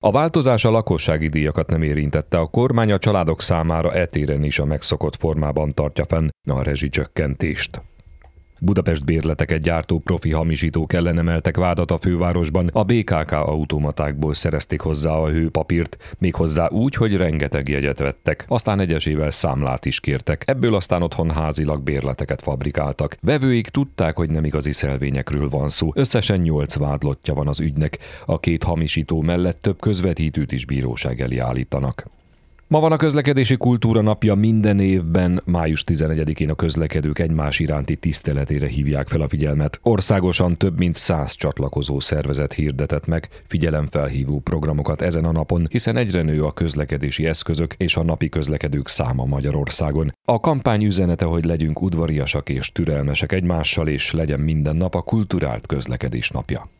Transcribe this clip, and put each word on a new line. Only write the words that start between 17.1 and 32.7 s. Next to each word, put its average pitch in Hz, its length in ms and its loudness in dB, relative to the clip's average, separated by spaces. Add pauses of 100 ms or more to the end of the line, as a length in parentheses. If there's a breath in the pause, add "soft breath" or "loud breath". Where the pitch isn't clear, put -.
rengeteg 76 520 0
jegyet 69 320 0
vettek. - 480 -2
Aztán 110 320 0
egyesével 78 520 0
számlát 67 540 -2
is - 140 -2
kértek. 71 460 -2
Ebből 123 300 2
aztán 90 260 0
otthon 82 300 0
házilag 76 500 0
bérleteket 69 600 -2
fabrikáltak. 71 800 -2
Vevőik 127 460 2
tudták, 92 500 0
hogy 82 120 0
nem 78 160 2
igazi 73 260 0
szelvényekről 69 800 -2
van 71 200 -2
szó. 78 240 0
Összesen 113 460 0
nyolc 78 360 0
vádlottja 71 580 -2
van 71 140 0
az 71 120 -2
ügynek. 76 380 -2 (280 loud breath)
A - 140 0
két 82 240 0
hamisító 80 580 0
mellett 87 400 0
több 98 180 -2
közvetítőt 85 720 0
is 60 140 -6
bíróság 64 560 -4
elé 62 160 -2
állítanak. 64 680 -4 (600)
Ma 151 120 4